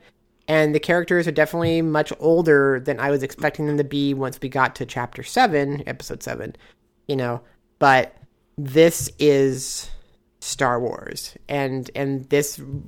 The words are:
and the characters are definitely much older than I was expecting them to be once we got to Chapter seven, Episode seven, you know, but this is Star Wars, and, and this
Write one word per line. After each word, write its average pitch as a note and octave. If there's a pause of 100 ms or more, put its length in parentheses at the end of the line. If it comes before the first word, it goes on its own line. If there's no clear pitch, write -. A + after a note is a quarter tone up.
(480)
and D#3
the D3+
characters F3
are D#3
definitely E3
much D3+
older D3
than C3
I C#3
was C#3
expecting D3+
them D3
to D3
be C#3
once C3+
we C3+
got B2+
to B2+
Chapter A#2+
seven, C#3+
Episode C3+
seven, - (520)
you C#3
know, A#2+ (360)
but C3+ (400)
this D3+
is C#3 (500)
Star B2
Wars, - (100)
and, C3+
and C#3
this D3 (300)